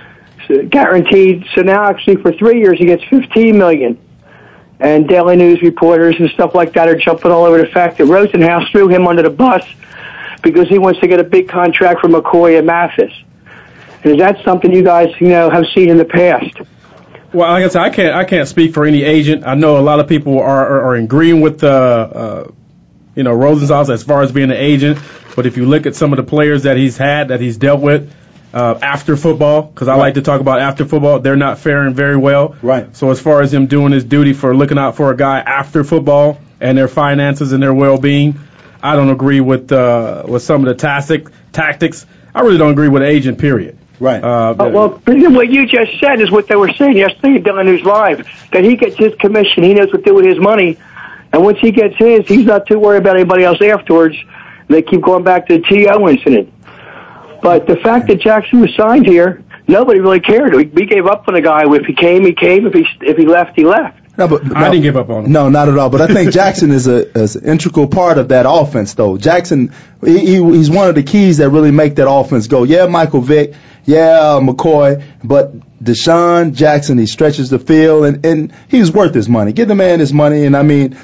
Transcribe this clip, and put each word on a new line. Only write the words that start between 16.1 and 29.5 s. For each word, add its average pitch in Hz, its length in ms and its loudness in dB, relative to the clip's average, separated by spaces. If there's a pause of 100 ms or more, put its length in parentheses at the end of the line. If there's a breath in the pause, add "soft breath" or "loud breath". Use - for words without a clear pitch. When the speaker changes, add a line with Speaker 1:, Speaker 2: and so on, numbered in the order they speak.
Speaker 2:
Well, 170 200 0
like 185 120 0
I 190 40 0
said, 180 160 -2
I 208 80 -2
can't, 180 240 -2
I 185 80 -2
can't 165 240 -2
speak 160 260 -2
for 151 120 -2
any 147 180 2
agent. 151 420 0
I 131 80 -4
know 151 240 2
a 139 40 2
lot 147 180 2
of 143 80 -2
people 143 320 -2
are, 135 280 0
are, 135 180 0
are 127 100 0
agreeing 156 460 2
with, 156 220 0
uh, 147 40 2
uh, 120 840 -2 (640)
you 135 60 -4
know, 120 160 0
Rosenhaus 143 560 0
as 113 100 -6
far 143 200 0
as 131 80 -2
being 135 180 -2
an 120 80 -4
agent. 143 400 0 (380 loud breath)
But 123 100 -4
if 123 120 -6
you 123 100 -2
look 151 180 0
at 139 100 -6
some 147 160 -2
of 135 60 -2
the 131 60 -4
players 147 400 -2
that 139 120 0
he's 131 220 -2
had, 143 300 -4
that 127 120 -6
he's 117 180 -8
dealt 139 240 0
with, 147 300 -2 (420 soft breath)
uh, 117 280 -4
after 143 340 -4
football, 151 580 -2